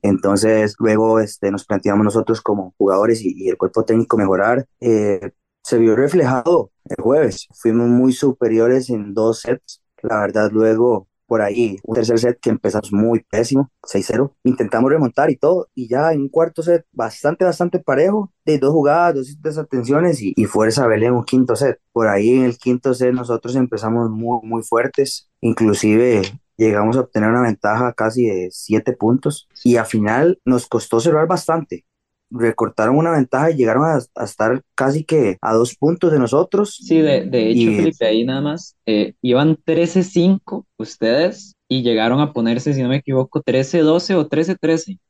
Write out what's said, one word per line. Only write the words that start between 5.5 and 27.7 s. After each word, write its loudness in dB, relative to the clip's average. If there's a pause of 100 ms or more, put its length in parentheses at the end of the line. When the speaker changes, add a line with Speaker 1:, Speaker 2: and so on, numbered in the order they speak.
Speaker 1:
se -2
vio 4
reflejado 0 (140)
el -10
jueves. 0
Fuimos 0
muy 4
superiores 0
en -6
dos 0
sets. -8 (180)
La -2
verdad, 0
luego 2 (200)
por -2
ahí, -2
un -8
tercer 0
set -2
que -2
empezamos -4
muy 0
pésimo, -2 (140)
seis -4
cero. -2
Intentamos 0
remontar 0
y -2
todo, 0
y -10
ya 0
en -2
un -6
cuarto -2
set 0
bastante, -4
bastante -2
parejo, 0 (140)
de 2
dos 2
jugadas, 2
dos -8
desatenciones -2
y, -4
y 2
fuerza 0
Belén 2
un -2
quinto 0
set. -2 (120)
Por 0
ahí 2
en 4
el -2
quinto -2
set 0
nosotros -4
empezamos -2
muy, -4
muy -8
fuertes, -4 (120)
inclusive 2 (340)
llegamos 2
a 0
obtener -2
una 2
ventaja -2